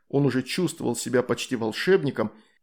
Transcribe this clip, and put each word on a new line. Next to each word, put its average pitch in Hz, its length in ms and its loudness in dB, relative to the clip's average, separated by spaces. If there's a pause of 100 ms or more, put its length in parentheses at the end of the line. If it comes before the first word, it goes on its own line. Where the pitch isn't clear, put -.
он 143 180 2
уже 127 160 2
чувствовал 127 540 -2
себя 120 260 0
почти 120 340 -2
волшебником, 117 760 0 (300)